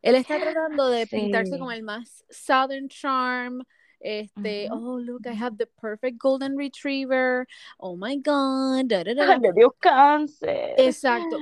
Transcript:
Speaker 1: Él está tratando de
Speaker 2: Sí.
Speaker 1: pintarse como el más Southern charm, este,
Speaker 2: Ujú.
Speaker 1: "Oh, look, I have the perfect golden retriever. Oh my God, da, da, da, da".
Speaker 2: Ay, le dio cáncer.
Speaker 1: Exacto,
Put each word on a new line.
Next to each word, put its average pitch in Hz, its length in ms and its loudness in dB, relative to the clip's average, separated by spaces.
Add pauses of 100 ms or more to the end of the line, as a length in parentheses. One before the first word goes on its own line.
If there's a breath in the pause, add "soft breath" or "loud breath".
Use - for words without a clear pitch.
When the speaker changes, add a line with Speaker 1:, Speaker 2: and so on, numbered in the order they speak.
Speaker 1:
Él 233 140 6
está 302 240 -2
tratando 311 480 -2
de 233 180 0
Speaker 2:
Sí. 220 100 -8
Speaker 1:
pintarse 208 420 -2
como 262 120 -10
el 226 140 -10
más 214 440 -14
Southern 269 600 -2
charm, 254 760 -4 (380)
este, 208 640 -8
Speaker 2:
Ujú. 214 60 -8
Speaker 1:
"Oh, 247 260 -8
look, 240 280 -10
I 233 140 -8
have 240 180 -6
the 226 80 0 (140)
perfect 226 400 -6
golden 269 380 0
retriever. 262 880 -2 (320 loud breath)
Oh 180 180 -12
my 220 200 -6
God, 269 720 0
da, 190 160 0
da, 208 100 -4
da, 285 120 2
da". 381 80 6
Speaker 2:
Ay, 294 60 4
le 208 120 4
dio 233 260 8
cáncer. 294 1000 2
Speaker 1:
Exacto, 262 640 2